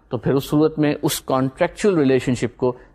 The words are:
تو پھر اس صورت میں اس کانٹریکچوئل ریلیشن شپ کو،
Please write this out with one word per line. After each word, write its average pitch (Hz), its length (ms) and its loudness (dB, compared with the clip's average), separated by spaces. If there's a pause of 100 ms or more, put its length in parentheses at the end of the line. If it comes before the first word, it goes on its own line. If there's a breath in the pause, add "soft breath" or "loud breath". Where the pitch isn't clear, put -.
تو 123 80 -4
پھر 127 160 -2
اس 135 160 -2
صورت 151 300 2
میں 147 220 0
اس - 200 -2
کانٹریکچوئل 165 760 0
ریلیشن 131 380 2
شپ - 220 -4
کو، 127 160 0 (200 loud breath)